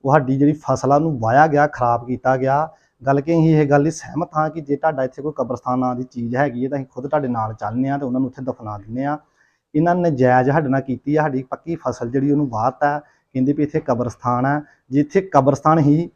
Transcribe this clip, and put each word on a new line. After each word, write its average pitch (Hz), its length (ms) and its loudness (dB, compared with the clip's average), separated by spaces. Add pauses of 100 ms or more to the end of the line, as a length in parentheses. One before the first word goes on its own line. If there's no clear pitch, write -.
ਉਹ 135 80 2
ਸਾਡੀ 135 260 2
ਜਿਹੜੀ 143 140 4
ਫਸਲਾਂ 139 480 0
ਨੂੰ 156 200 -2
ਵਾਹਿਆ 123 260 4
ਗਿਆ, 147 200 2
ਖਰਾਬ 120 400 -2
ਕੀਤਾ 127 300 0
ਗਿਆ। 135 320 0 (380)
ਗੱਲ 139 140 2
ਕੀ, 156 120 -2
ਅਸੀਂ 160 240 4
ਇਹ 143 140 2
ਗੱਲ 147 120 6
ਲਈ 160 80 2
ਸਹਿਮਤ 160 460 -8
ਹਾਂ 156 140 0
ਕਿ 160 100 -10
ਜੇ 143 160 -4
ਤੁਹਾਡਾ 135 280 0
ਇੱਥੇ 131 180 -8
ਕੋਈ 151 140 -6
ਕਬਰਸਤਾਨ 123 420 -4
ਨਾਂ 127 160 -2
ਦੀ 123 80 -8
ਚੀਜ਼ 120 340 -8
ਹੈਗੀ 131 280 -2
ਹੈ, 135 40 -6
ਤਾਂ 139 100 -4
ਅਸੀਂ 131 120 -8
ਖੁਦ 131 160 -12
ਤੁਹਾਡੇ 143 220 -2
ਨਾਲ 110 260 -4
ਚੱਲਦੇ 117 340 -4
ਹਾਂ 143 100 -2
ਤੇ 143 80 -6
ਉਹਨਾਂ 127 140 -2
ਨੂੰ 135 80 -2
ਉੱਥੇ 127 140 -12
ਦਫਨਾ 113 360 -8
ਦਿੰਦੇ 113 260 -8
ਹਾਂ। 147 140 -4 (560)
ਇਹਨਾਂ 165 200 2
ਨੇ 175 160 2
ਨਜਾਇਜ਼ 127 400 4
ਸਾਡੇ 151 180 0
ਨਾਲ 135 120 0
ਕੀਤੀ 139 360 -4
ਆ, 151 60 2
ਸਾਡੀ 135 200 -2
ਪੱਕੀ 156 340 -8
ਫਸਲ 120 340 -6
ਜਿਹੜੀ, 139 200 0
ਉਹਨੂੰ 147 180 2
ਵਾਹਤਾ। 131 520 -2 (320)
ਕਹਿੰਦੇ 131 200 0
ਵੀ 151 100 0
ਇੱਥੇ 147 180 -2
ਕਬਰਸਤਾਨ 123 680 -2
ਹੈ। 147 160 0 (280)
ਜੇ 139 100 2
ਇੱਥੇ 151 200 2
ਕਬਰਸਤਾਨ 147 580 2
ਹੀ 151 360 2